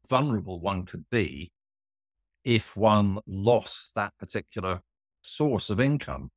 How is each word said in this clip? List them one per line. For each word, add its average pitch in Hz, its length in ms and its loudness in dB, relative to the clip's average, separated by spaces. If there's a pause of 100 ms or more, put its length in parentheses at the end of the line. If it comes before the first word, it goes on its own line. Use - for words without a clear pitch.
vulnerable 113 540 0
one 92 240 -2
could - 260 -14
be 73 400 -2 (920)
if 117 320 2
one 101 500 4
lost 101 680 0
that 104 240 -4
particular 92 640 -6 (420)
source 135 480 -2
of 104 100 0
income. 92 560 -2